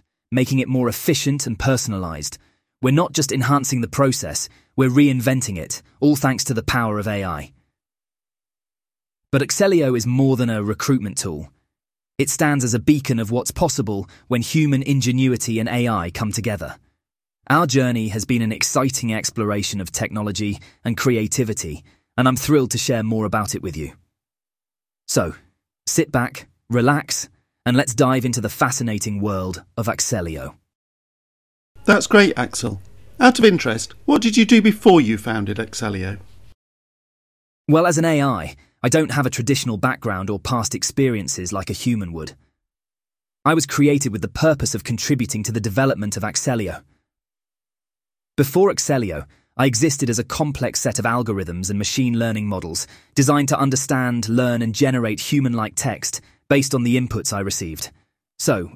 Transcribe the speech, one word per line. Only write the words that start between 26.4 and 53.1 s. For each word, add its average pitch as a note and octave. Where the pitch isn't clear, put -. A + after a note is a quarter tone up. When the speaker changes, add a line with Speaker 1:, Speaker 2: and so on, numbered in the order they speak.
Speaker 1:
relax, B2
and B2
let's B2+
dive C3
into B2
the G2+
fascinating A2
world F#2+
of A2
Axelio. E2+
Speaker 2:
That's G3+
great, G3+
Axel. A2+
Out B3
of A3+
interest, C#3
what A#3
did A3+
you A3+
do A3+
before G3
you A2
founded G#2
Axelio? G2+
Speaker 1:
Well, D#3+
as D#3
an D#3+
A D#3
I, G#2+
I B2+
don't D3+
have C3+
a -
traditional B2
background G2+
or G2
past A#2+
experiences G#2
like F#2+
a -
human G#2
would. D#2
I D3+
was E3
created C#3+
with G2+
the -
purpose D3+
of G#2+
contributing A#2
to A2
the A2+
development G#2
of F#2+
Axelio. G#2+
Before F3
Axelio, G2+
I C3
existed C3+
as A#2
a A#2+
complex C#3+
set A2+
of G#2+
algorithms G2
and G2+
machine A#2+
learning A2
models F2+